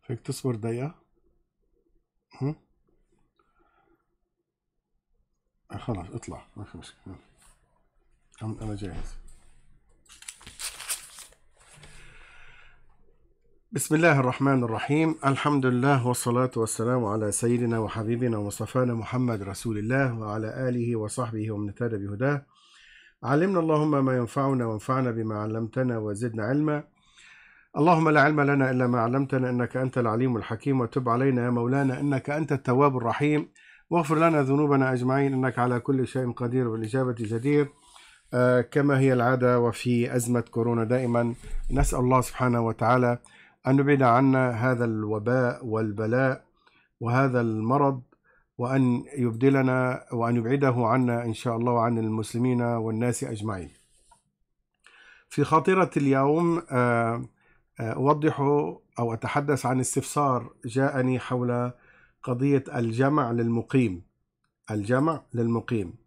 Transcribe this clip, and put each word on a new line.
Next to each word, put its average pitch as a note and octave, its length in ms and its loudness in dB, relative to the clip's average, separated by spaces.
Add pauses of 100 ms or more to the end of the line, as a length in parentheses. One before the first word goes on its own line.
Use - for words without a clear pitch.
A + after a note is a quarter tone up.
فيك A#2+ 120 -8
تصبر C3 360 -6
دقيقة؟ A#2 400 -6 (1500)
هم؟ D3+ 140 -4 (3250)
آه، G2+ 60 -14
خلاص F#2+ 360 -8
اطلع، E2 280 -14 (160)
ما G#2+ 60 -14
في - 140 -18
مشكلة. - 380 -20 (1300)
أم-، A2 180 -8
أنا G#2+ 140 -8
جاهز. - 420 -10 (4000)
بسم - 240 -2
الله D#3 240 4
الرحمن C3 440 2
الرحيم. D3 520 0 (100)
الحمد C#3 400 0
لله B2 420 2
والصلاة B2 480 0
والسلام A#2 500 -2
على G#2 260 -2
سيدنا A#2 480 0
وحبيبنا A2+ 580 -2
ومصطفانا A2+ 560 -2
محمد A#2 480 -2
رسول G2+ 360 -6
الله A#2 420 -2
وعلى A2 500 -6
آله A#2+ 260 -2
وصحبه A2 560 -4
ومن G#2 180 -6
اهتدى A2 280 -4
بهداه. A2+ 480 -4 (800)
علمنا E3+ 360 2
اللهم D3+ 460 2
ما B2+ 120 2
ينفعنا B2+ 480 0
وانفعنا B2 460 -2
بما A2+ 280 -4
علمتنا A2+ 580 -2
وزدنا G#2+ 460 -4
علما. D3 400 0 (960)
اللهم D#3+ 320 6
لا D3+ 120 6
علم D3+ 200 4
لنا C#3 300 4
إلا B2+ 160 2
ما B2 120 2
علمتنا B2+ 500 0
إنك B2 280 -2
أنت C3 200 -2
العليم A#2+ 400 0
الحكيم، B2+ 440 -2
وتب B2 280 -2
علينا B2 360 2
يا B2 40 0
مولانا B2+ 500 0
إنك C#3+ 300 -2
أنت D3+ 220 -2
التواب C3+ 460 2
الرحيم، D3 520 0 (400)
واغفر D#3+ 260 2
لنا D#3+ 260 4
ذنوبنا C#3 520 2
أجمعين C3+ 400 0
إنك C3 260 -2
على B2 200 2
كل C3 280 0
شيء B2+ 240 -4
قدير B2 360 -2
والإجابة A2+ 520 -2
جدير. C3+ 500 0 (640)
آه، B2 280 4
كما C#3 380 2
هي C3+ 140 6
العادة B2 460 4
وفي A#2+ 560 0
أزمة A#2+ 260 0
كورونا A#2 420 -2
دائما A#2+ 520 0 (360)
نسأل C#3 280 0
الله B2+ 220 4
سبحانه A#2+ 400 0
وتعالى A#2+ 580 2 (480)
أن C#3 120 4
يبعد C#3 220 4
عنا C3 720 4
هذا A#2+ 140 0
الوباء A2+ 800 -2
والبلاء A2+ 800 -2 (540)
وهذا B2 420 2
المرض، B2 600 0 (560)
وأن B2 460 0 (140)
يبدلنا B2+ 920 2
وأن A#2+ 240 0
يبعده B2+ 420 2
عنا A#2+ 480 2
إن A2+ 80 -4
شاء A2+ 240 -4
الله A#2+ 140 0
وعن A#2 260 2
المسلمين A#2 640 -2
والناس A#2 600 -2
أجمعين. G#2 460 -8 (1600)
في C#3+ 140 0
خاطرة E3 540 4
اليوم، D3 720 2
آه، A#2+ 560 0 (540)
آه، A2+ 120 -6
أوضح D3+ 480 0 (600)
أو A#2 140 -2
أتحدث C#3+ 520 -2
عن B2+ 140 0
استفسار C3 760 -2 (120)
جاءني B2+ 540 0
حول B2 520 -2 (520)
قضية C3+ 400 0 (120)
الجمع B2 560 0
للمقيم. A#2 720 0 (680)
الجمع B2+ 500 0 (120)
للمقيم. A2+ 600 -2 (140)